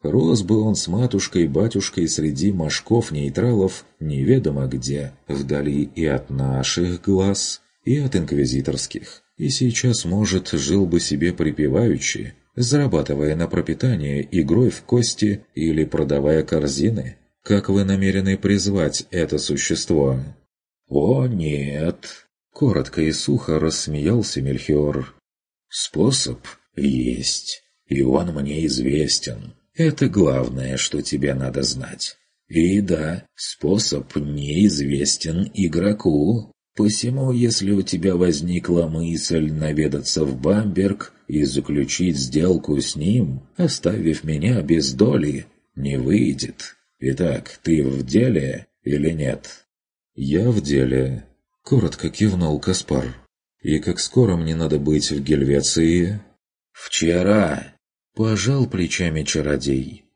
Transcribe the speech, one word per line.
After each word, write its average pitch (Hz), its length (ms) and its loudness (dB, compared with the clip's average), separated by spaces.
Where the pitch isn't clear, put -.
Рос 113 420 2
бы 107 180 2
он 107 140 2
с - 120 -6
матушкой-батюшкой 92 1200 0
среди 78 440 0
мошков-нейтралов 95 1300 0
неведомо 73 680 2
где, 67 460 -4
вдали 71 680 -2
и 82 100 -2
от 67 240 -2
наших 67 720 -2
глаз, 98 600 0
и 135 120 2
от 139 180 -2
инквизиторских. 67 1080 -2
И 151 120 -2
сейчас, 123 560 0
может, 92 440 0
жил 82 360 2
бы 85 140 2
себе 80 320 0
припеваючи, 76 1040 0
зарабатывая 87 800 2
на 85 120 -2
пропитание 80 840 -2
игрой 90 380 4
в - 140 -6
кости 107 600 0
или 78 300 2
продавая 76 580 2
корзины. 73 760 -2
Как 101 280 0
вы 98 160 2
намерены 95 520 2
призвать 98 720 0
это 80 260 0
существо?» 71 840 0
«О, 101 380 2
нет!» 76 1000 -4
Коротко - 460 0
и 78 100 2
сухо 73 480 -2
рассмеялся 78 840 -2
Мельхиор. 69 720 0
«Способ - 720 -2
есть, 64 880 -2
и 67 160 -2
он 76 320 2
мне 73 340 -4
известен. 64 880 -2
Это 151 340 2
главное, 65 680 0
что - 240 -2
тебе 69 320 -2
надо 65 300 -2
знать. - 520 -6
И 90 320 2
да, 85 460 -2
способ 82 800 -2
неизвестен 73 1400 0
игроку. 92 1000 0
Посему, 123 560 0
если 117 380 0
у 101 100 2
тебя 92 340 0
возникла 85 720 2
мысль 80 640 -2
наведаться 76 720 -2
в 65 160 -2
Бамберг 95 720 0
и 73 160 0
заключить 71 720 0
сделку 73 640 0
с - 160 -4
ним, 78 460 0
оставив 92 640 0
меня 80 380 0
без 71 320 2
доли, 80 520 2
не 69 220 -2
выйдет. 71 800 0
Итак, 67 600 -2
ты 80 200 2
в 67 220 -2
деле 78 600 2
или 73 240 0
нет?» 73 560 -6
«Я 76 340 2
в 107 120 2
деле», 65 640 0
коротко 95 440 0
кивнул 87 500 0
Каспар. 65 560 -2
«И - 180 0
как 87 200 -4
скоро 110 380 2
мне 80 180 -2
надо 78 220 0
быть 73 340 0
в 71 100 -4
Гельвеции?» 82 1000 2
«Вчера», 87 1000 0
пожал 110 520 0
плечами 82 560 -2
чародей. 69 840 -2